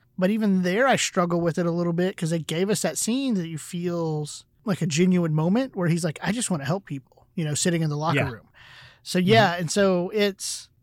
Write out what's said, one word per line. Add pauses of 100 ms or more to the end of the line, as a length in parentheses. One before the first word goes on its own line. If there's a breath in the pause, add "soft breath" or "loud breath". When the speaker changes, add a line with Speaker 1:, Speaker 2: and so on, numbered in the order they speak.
(180)
Speaker 1:
But
even
there,
I
struggle
with
it
a
little
bit
'cause
they
gave
us
that
scene
that
you
feels (180)
like
a
genuine
moment
where
he's
like,
"I
just
wanna
help
people,"
you
know,
sitting
in
the
locker
Speaker 2:
Yeah.
Speaker 1:
room. (560 loud breath)
So,
yeah,
Speaker 2:
Mm-hmm.
Speaker 1:
and
so
it's, (140)